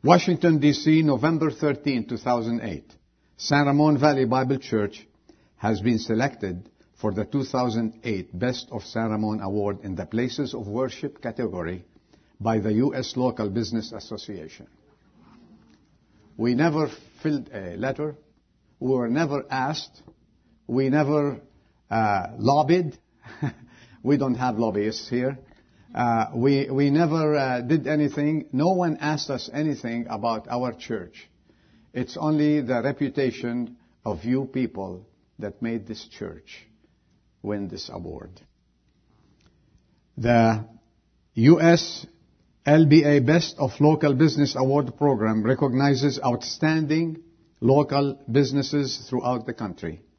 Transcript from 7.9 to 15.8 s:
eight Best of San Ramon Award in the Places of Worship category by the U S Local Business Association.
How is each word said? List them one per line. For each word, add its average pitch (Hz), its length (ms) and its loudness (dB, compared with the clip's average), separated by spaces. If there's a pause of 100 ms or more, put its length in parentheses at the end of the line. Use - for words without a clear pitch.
eight 98 240 -6 (160)
Best - 260 -6
of 120 220 -10
San 113 180 -2
Ramon 107 300 -2
Award 101 420 -2
in 95 120 -8
the 90 100 -8
Places 127 480 -4
of 110 160 -10
Worship - 520 -6
category 92 640 -6 (560)
by 110 200 0
the 104 140 0 (120)
U 143 100 -2
S 131 220 -6
Local 123 320 -2
Business 110 420 -4
Association. 101 760 -14 (1700)